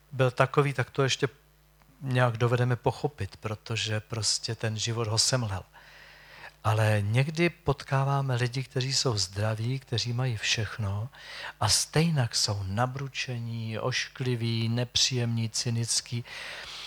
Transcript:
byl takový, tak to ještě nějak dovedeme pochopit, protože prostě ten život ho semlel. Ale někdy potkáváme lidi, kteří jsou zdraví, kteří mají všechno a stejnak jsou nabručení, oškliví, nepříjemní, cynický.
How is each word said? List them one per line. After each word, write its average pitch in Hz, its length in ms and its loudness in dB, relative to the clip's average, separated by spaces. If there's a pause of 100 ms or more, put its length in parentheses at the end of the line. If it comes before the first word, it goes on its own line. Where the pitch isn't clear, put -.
(120)
byl 127 180 4
takový, 139 420 2
tak 127 180 -2
to - 120 0
ještě 135 260 2 (720)
nějak 127 360 2
dovedeme 120 400 2
pochopit, - 600 -2
protože 107 640 -4
prostě - 540 -4
ten 110 240 -2
život 113 300 -2
ho 110 100 0
semlel. 107 440 0 (1000)
Ale 107 360 4
někdy 139 500 2
potkáváme 139 840 0
lidi, 123 280 0
kteří 131 300 -2
jsou 123 260 2
zdraví, 107 600 -2
kteří 120 340 -4
mají 123 240 0
všechno 104 720 -2 (520)
a 110 80 2
stejnak 151 680 2
jsou 101 280 0
nabručení, 117 1160 -4
oškliví, 117 920 -2
nepříjemní, 117 840 0
cynický. 120 720 -2 (640)